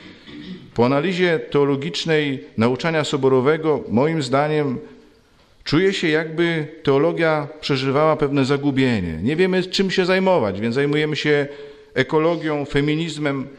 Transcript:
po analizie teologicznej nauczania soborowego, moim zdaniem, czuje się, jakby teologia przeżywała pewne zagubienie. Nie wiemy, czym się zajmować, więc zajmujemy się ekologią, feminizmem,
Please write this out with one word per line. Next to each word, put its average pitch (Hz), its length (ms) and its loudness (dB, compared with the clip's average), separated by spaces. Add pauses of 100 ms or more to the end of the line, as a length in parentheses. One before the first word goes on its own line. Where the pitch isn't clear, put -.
(720)
po 117 120 2
analizie 165 540 2
teologicznej 143 1040 0 (140)
nauczania 135 460 0
soborowego, 135 840 2
moim 147 340 2
zdaniem, 139 560 0 (840)
czuje 190 300 2
się, 185 140 -2
jakby 160 600 0 (160)
teologia 156 640 2 (140)
przeżywała 139 540 0
pewne 143 300 0
zagubienie. 127 800 0
Nie 143 120 0
wiemy, 185 280 2
czym 185 280 -2
się 185 140 0
zajmować, 175 560 2
więc 117 140 -2
zajmujemy 147 400 0
się 147 320 0 (460)
ekologią, 156 720 0
feminizmem, 147 840 -2 (120)